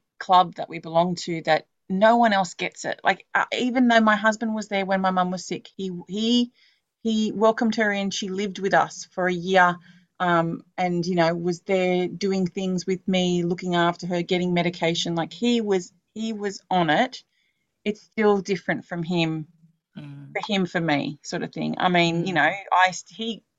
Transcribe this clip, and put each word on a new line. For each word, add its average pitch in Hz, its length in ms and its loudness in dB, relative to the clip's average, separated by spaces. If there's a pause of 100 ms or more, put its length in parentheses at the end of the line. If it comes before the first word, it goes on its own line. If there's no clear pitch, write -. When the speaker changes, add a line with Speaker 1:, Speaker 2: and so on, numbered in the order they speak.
(200)
Speaker 1:
club 185 360 4
that - 140 -10
we 165 100 -10
belong 165 360 0
to 165 280 -6
that 156 220 2 (220)
no 214 300 4
one 233 160 4
else 190 200 0
gets - 320 -8
it. - 180 -6
Like, - 300 0
uh, - 200 2
even 247 340 2
though 233 140 6
my 214 160 4
husband 220 360 0
was 214 140 -6
there 196 180 -2
when 190 160 0
my 190 100 2
mum 180 200 0
was 185 140 -8
sick, - 220 -8 (100)
he, 190 140 -6 (180)
he, 233 420 0 (500)
he 220 300 0
welcomed 220 460 2
her 214 140 2
in. 196 200 -2
She 202 180 -8
lived 190 300 -6
with 190 140 0
us 160 380 0
for 180 160 -2
a 185 60 0
year, 175 440 4 (420)
um, 170 440 0 (140)
and, 175 280 -2
you 185 100 -2
know, 170 180 2
was 175 280 -4
there 180 480 0
doing 190 360 -2
things 185 400 -4
with 185 220 -4
me, 180 360 2
looking 175 320 -2
after 170 320 0
her, 175 140 -2
getting 180 320 0
medication. 170 640 -2
Like, 160 180 -4
he 240 280 0
was, 190 320 -2 (200)
he 220 200 -8
was 202 360 -8
on 175 200 2
it. 233 340 0 (600)
It's 214 160 -4
still 208 400 2
different 180 440 -4
from 170 180 -8
him, 160 440 -2 (500)
Speaker 2:
Mm. 143 360 -16
Speaker 1:
for 196 80 -4 (120)
him, 190 140 0
for 180 140 -4
me, 151 420 -2
sort 165 200 -8
of 160 100 -10
thing. 156 260 -4
I 180 100 2
mean, 170 360 2
you 185 80 -4
Speaker 2:
Mm. - 20 -2
Speaker 1:
know, 151 160 4 (220)
I 185 180 6
st-, - 260 -16
he, 226 260 -8 (160)